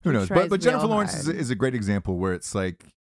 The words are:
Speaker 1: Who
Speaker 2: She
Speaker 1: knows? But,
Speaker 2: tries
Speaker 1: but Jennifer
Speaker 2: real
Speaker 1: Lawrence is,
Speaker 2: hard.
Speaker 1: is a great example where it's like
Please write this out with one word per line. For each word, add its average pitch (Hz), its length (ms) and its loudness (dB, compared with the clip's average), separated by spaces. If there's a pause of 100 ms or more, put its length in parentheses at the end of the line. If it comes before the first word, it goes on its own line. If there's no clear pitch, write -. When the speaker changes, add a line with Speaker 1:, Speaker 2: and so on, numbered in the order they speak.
Speaker 1:
Who 175 60 2
Speaker 2:
She 135 40 2
Speaker 1:
knows? 98 140 2
But, 196 60 -2
Speaker 2:
tries 175 160 4
Speaker 1:
but 196 100 0
Jennifer 240 260 2
Speaker 2:
real 226 40 0
Speaker 1:
Lawrence 208 240 0
is, - 120 -6
Speaker 2:
hard. 165 100 -2
Speaker 1:
is 139 140 -4
a 123 60 0
great 127 180 0
example 101 440 -2
where 92 140 0
it's - 220 -8
like 92 300 -4 (180)